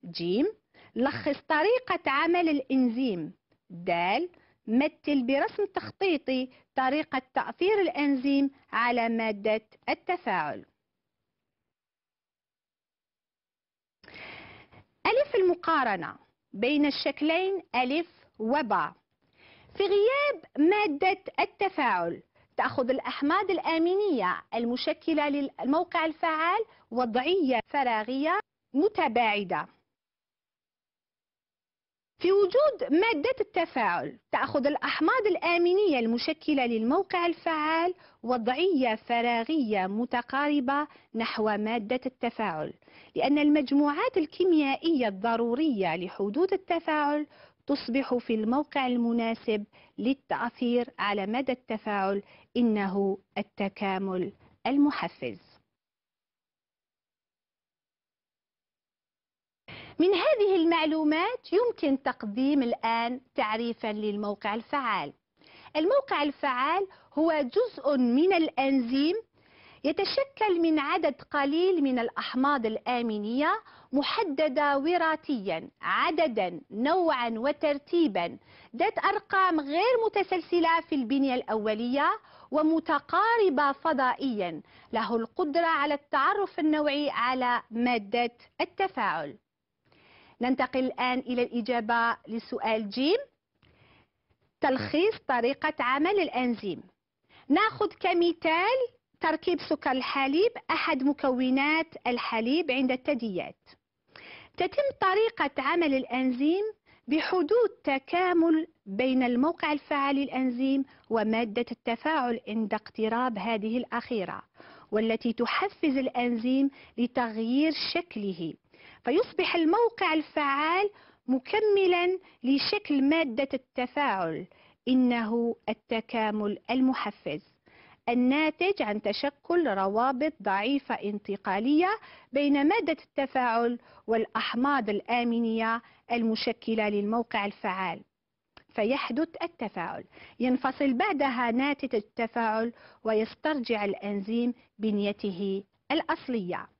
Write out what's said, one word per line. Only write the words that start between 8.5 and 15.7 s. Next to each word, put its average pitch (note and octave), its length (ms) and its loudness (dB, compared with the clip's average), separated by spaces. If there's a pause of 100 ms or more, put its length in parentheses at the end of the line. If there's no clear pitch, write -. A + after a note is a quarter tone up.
على A#3+ 360 0
مادة A3 540 0 (260)
التفاعل. F3+ 760 -4 (4000)
ألف، B4+ 280 0
المقارنة D#4+ 840 0 (360)